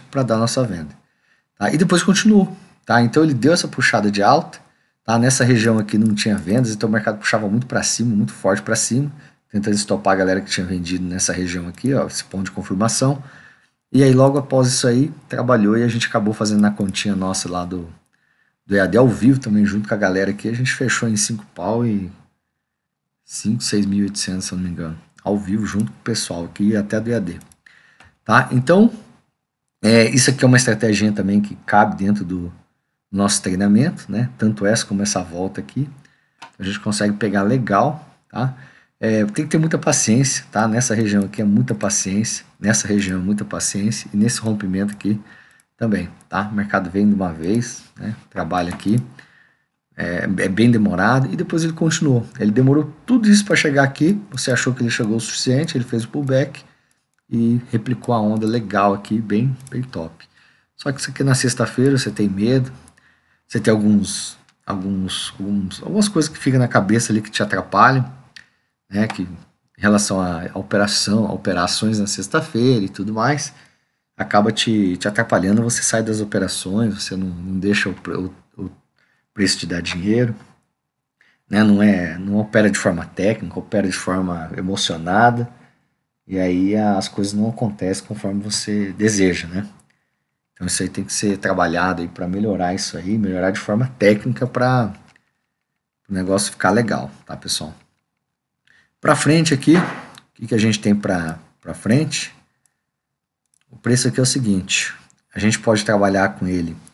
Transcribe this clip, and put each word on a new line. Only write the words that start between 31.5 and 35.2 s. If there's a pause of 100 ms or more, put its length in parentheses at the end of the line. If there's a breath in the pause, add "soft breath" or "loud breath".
cabe
dentro
do (580)
nosso
treinamento,
né?
Tanto
essa
como
essa